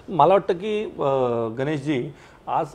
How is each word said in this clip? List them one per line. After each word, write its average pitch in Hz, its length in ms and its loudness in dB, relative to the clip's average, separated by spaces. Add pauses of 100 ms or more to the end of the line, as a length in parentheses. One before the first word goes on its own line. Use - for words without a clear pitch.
मला 170 240 6
वाटतं 196 200 2
की, 208 320 -4 (140)
अ, 127 480 0 (100)
गणेशजी, 143 520 -2 (380)
आज 147 280 -2